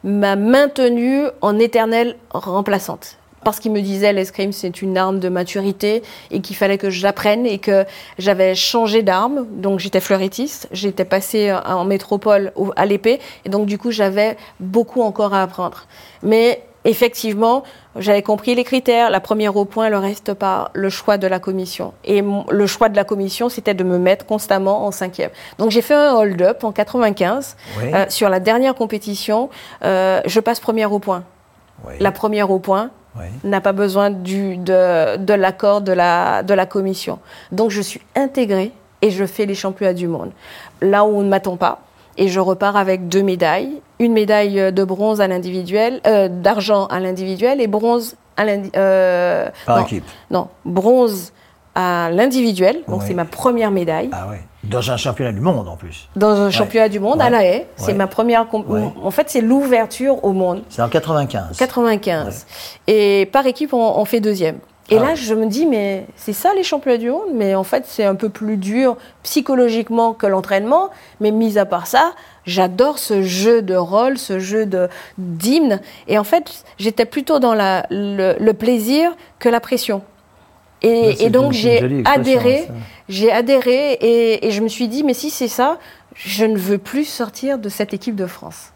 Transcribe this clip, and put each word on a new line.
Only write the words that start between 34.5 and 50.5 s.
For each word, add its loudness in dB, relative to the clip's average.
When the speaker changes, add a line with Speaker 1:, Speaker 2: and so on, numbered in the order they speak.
Speaker 1:
de, 2
de 2
l'accord 2
de 0
la, 2
de 2
la 2
commission. -4
Donc 0
je -4
suis -8
intégrée 0
et 4
je -2
fais -4
les -4
championnats -2
du -4
monde. -6
Là 4
où 2
on 0
ne 0
m'attend 0
pas. -2
Et 2
je 0
repars 0
avec 0
deux 2
médailles. 0
Une 2
médaille, 2
euh, 2
de 0
bronze -2
à 4
l'individuel, -2
euh, 4
d'argent 0
à -4
l'individuel -2
et 2
bronze -2
à 2
l'indi-, -4
euh, 2
Speaker 2:
Par 4
Speaker 1:
non, 2
Speaker 2:
équipe. -6
Speaker 1:
non, -2